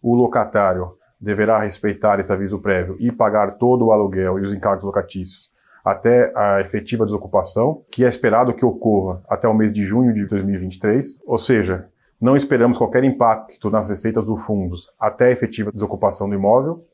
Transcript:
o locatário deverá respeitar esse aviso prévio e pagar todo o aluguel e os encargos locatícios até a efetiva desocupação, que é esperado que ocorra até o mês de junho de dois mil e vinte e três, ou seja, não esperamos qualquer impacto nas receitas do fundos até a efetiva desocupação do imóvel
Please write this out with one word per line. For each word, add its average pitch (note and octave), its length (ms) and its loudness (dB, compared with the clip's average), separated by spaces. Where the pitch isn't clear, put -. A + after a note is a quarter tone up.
o A#2 100 2
locatário G#2 760 0
deverá G#2 380 0
respeitar G#2 600 -2
esse G2 120 -4
aviso G2 280 -4
prévio F#2 400 -2
e A#2 120 0
pagar G#2+ 420 0
todo A#2+ 340 2
o A2+ 40 6
aluguel F#2+ 460 0
e G2 60 -4
os G2+ 100 -4
encargos G2 300 -2
locatícios G2 680 -8
até A#2 520 2
a G2+ 260 0
efetiva G#2+ 440 -4
desocupação, G#2 840 -2
que B2 160 0
é - 20 6
esperado A#2 460 2
que - 100 -4
ocorra G2 640 0
até G#2+ 200 -2
o A2 80 4
mês G#2+ 180 2
de G#2 100 -2
junho A2+ 300 2
de G2+ 140 -2
dois G2 180 -2
mil G2 80 -2
e F#2+ 60 -4
vinte F#2 160 -8
e - 40 -20
três, A#2+ 460 -2
ou A#2 140 0
seja, F#2 480 0
não B2+ 140 4
esperamos B2 420 2
qualquer B2 260 2
impacto A#2 680 0
nas G2+ 180 0
receitas G#2+ 380 -2
do A2 100 -2
fundos F#2 640 -6
até A#2 300 2
a - 20 4
efetiva A2 400 -4
desocupação G2+ 580 -2
do G2+ 60 -2
imóvel B2 580 0